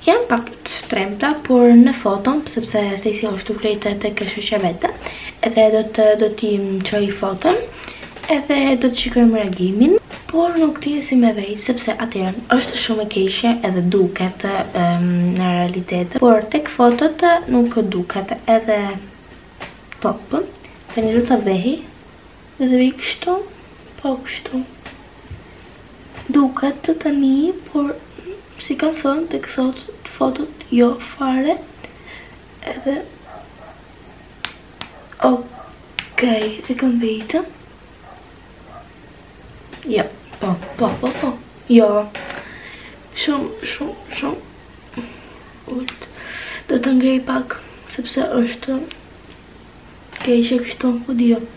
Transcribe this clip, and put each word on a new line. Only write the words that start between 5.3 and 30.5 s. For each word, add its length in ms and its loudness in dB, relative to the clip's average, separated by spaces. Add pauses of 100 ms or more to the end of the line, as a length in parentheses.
edhe 300 4
do 100 4 (140)
të, 100 6 (120)
do 120 4
t'i 220 -2 (320)
çoj 260 0
foton, 480 0 (720)
edhe 300 0 (140)
do 180 2
të 100 -4
shikojmë 380 4
reagimin, 560 2 (300)
por 360 0
nuk 180 2
di 220 -4
si 160 2
me 160 6
vejt, 320 -6
sepse 320 -2
atëherë 520 -4
është 340 0
shumë 240 -2
e 20 -8
keqe 540 0
edhe 260 0
duket, 560 0 (280)
em, 360 2 (220)
në 180 0
realitet, 720 -2
por 240 6
tek 240 -4
fotot 560 2 (200)
nuk 380 2
duket 600 -4
edhe 360 2 (1160)
top. 420 -4 (520)
Tani 280 0
do 80 4
ta 160 2
vehi, 380 0 (760)
do 140 0
të 60 4
vej 180 4
kështu, 460 -4 (560)
po 240 -4
kështu. 420 -8 (1600)
Duket 680 0
tani, 420 2 (260)
por 320 -2 (600)
si 220 -8
ka 160 0
thënë 360 -2
tek 200 -6
thot-, 400 -4 (160)
fotot, 640 -4